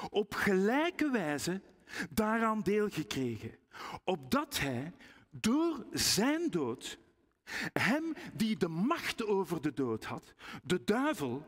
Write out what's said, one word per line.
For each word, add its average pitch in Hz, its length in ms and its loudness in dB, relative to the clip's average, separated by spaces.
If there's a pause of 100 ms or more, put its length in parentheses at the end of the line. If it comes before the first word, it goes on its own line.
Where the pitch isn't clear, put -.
(100)
op - 240 -2
gelijke 269 760 2
wijze 170 500 -2 (500)
daaraan 220 500 2
deel 208 300 2
gekregen. 120 680 -4 (460)
Opdat 185 540 0
hij 139 340 -2 (380)
door 277 640 0
zijn 285 580 2
dood 131 480 -4 (760)
hem 311 420 2 (200)
die 220 220 2
de 180 120 2
macht 226 560 0
over 190 380 0
de 147 100 0
dood 117 320 0
had, - 300 -10 (280)
de 175 220 0
duivel, 202 640 0